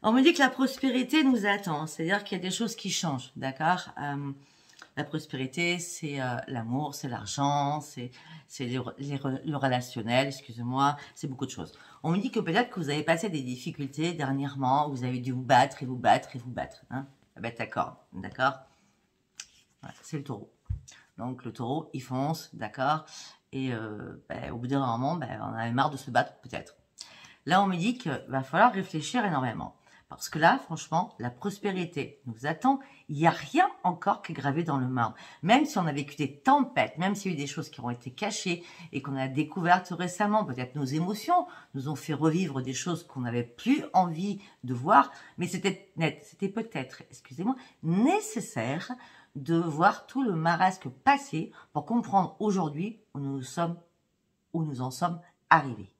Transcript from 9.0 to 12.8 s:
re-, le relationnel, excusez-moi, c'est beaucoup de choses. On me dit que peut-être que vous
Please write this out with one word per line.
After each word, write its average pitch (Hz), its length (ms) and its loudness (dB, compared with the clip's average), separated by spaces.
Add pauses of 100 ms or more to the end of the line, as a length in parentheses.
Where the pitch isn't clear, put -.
re-, 135 280 -4
le 147 120 -2
relationnel, 123 720 2
excusez-moi, 135 680 0 (200)
c'est - 100 -10
beaucoup 131 200 -6
de 127 40 -8
choses. - 220 -12 (320)
On 160 80 2
me 180 60 2
dit 233 120 -2
que - 80 0
peut-être 190 320 2
que - 80 -8
vous 147 120 -2